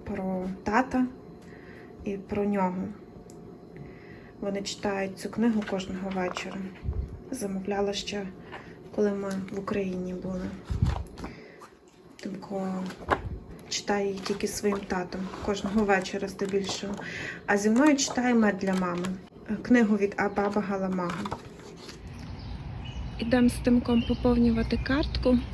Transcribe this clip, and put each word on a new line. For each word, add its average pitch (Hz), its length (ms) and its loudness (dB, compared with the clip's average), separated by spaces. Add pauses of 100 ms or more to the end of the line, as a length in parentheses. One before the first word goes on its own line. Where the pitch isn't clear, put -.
про 190 420 -4 (180)
тата 254 420 2 (960)
і 202 140 -4
про 202 280 -2
нього. 190 380 2 (1600)
Вони 196 200 -2
читають 196 580 -4
цю 202 100 -6
книгу 220 400 2
кожного 190 400 -4
вечора. 190 460 -4 (760)
Замовляла 202 640 -2
ще, 202 340 -6 (680)
коли 208 160 4
ми 196 200 -2 (200)
в 196 80 -4
Україні 185 540 -2
були. 185 360 -4 (1700)
Тимко 190 520 -4 (960)
читає 202 380 0
її 190 120 -2
тільки 202 280 -2
своїм 202 300 0 (100)
татом 185 340 -2 (240)
кожного 208 400 2
вечора 196 420 2
здебільшого. 196 680 -2 (520)
А 202 120 4
зі 202 120 4
мною 269 280 8
читає 247 360 2
"Мед 208 240 6
для 190 160 2
мами". 180 320 0 (560)
Книгу 226 360 6
від 202 200 2
Абаба 202 440 2
Галамага. 185 640 -2 (2000)
Ідемо 247 300 6
з 240 40 0 (100)
Тимком 240 440 6
поповнювати 240 800 4
картку. 262 500 4 (160)